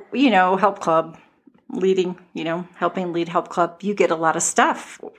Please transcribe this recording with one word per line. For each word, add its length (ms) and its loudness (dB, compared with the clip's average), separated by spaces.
you 200 2
know, 260 4
Help 220 0
Club, 400 -2
leading, 480 0
you 100 -8
know, 320 -6
helping 380 -4
lead 160 -2
Help 200 -2
Club, 320 -2
you 120 -2
get 180 2
a 40 0
lot 200 2
of 80 -2
stuff, 560 0